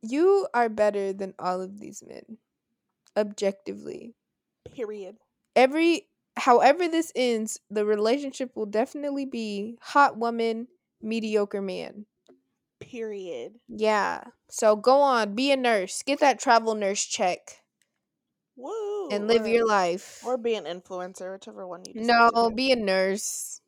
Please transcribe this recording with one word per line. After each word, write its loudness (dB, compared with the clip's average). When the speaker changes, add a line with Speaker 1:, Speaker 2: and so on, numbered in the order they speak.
Speaker 1:
You 2
are 2
better 0
than -8
all -4
of -14
these -18
men, -20
objectively. -6
Speaker 2:
Period. -10
Speaker 1:
Every, 4
however 6
this 0
ends, -2
the -2
relationship -2
will -6
definitely -4
be -8
hot 2
woman, -2
mediocre -2
man. -10
Speaker 2:
Period. -12
Speaker 1:
Yeah. -2
So 4
go 6
on, 2
be 2
a 4
nurse. 0
Get -2
that 4
travel 4
nurse -2
check. -4
Speaker 2:
Woo! -8
Speaker 1:
And -4
live 2
Speaker 2:
Or, -4
Speaker 1:
your 2
life. 0
Speaker 2:
or -4
be -2
an -10
influencer, -12
whichever -16
one -16
you -18
decide -6
to 6
Speaker 1:
No, 4
Speaker 2:
do. -8
Speaker 1:
be 0
a 4
nurse. -2